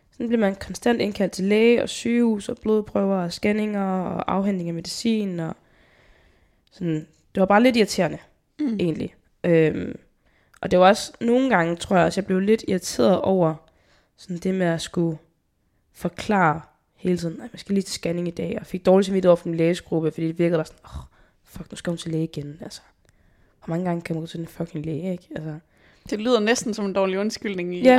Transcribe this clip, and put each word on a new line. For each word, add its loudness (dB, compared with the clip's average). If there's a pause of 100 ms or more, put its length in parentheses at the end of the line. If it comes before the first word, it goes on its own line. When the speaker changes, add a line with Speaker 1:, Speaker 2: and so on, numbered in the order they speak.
(120)
Speaker 1:
sådan -6
bliver 2
man 2
konstant -2
indkaldt -2
til -4
læge 4
og -4
sygehus 0
og -8
blodprøver 0
og -2
scanninger -2
og -4
afhentning -2
af -4
medicin -2
og -6 (1160)
sådan. -6 (280)
Det 2
var 4
bare 6
lidt 6
irriterende, 0 (420)
Speaker 2:
Mm. -2
Speaker 1:
egentlig. -4 (280)
Øhm, 2 (600)
og -6
det 6
var 10
også 4 (100)
nogle 2
gange, 2
tror -2
jeg 6
også, 0
jeg -8
blev 0
lidt 2
irriteret 2
over 2 (600)
sådan -10
det -2
med 0
at 0
skulle -2 (760)
forklare 0 (340)
hele -2
tiden, -6
"Ej, -14
man -20
skal -6
lige 0
til -12
scanning -4
i -4
dag," -6
og -12
fik -10
dårlig 6
samvittighed 2
over 8
for -2
min -2
lægegruppe, 0
fordi -4
det -4
virkede 2
bare -2
sådan, -20
"Åh, -16 (400)
fuck, -18
nu -14
skal -6
hun -6
til -10
læge -2
igen," -10
altså. -16 (840)
Hvor -12
mange -2
gange -2
kan -6
man -6
gå -10
til -10
den -8
fucking -8
læge, -4
ikke? -10
Altså. -10 (500)
Speaker 2:
Det -4
lyder 2
næsten 0
som -4
en -2
dårlig 0
undskyldning -4
i -8
Speaker 1:
Ja, 8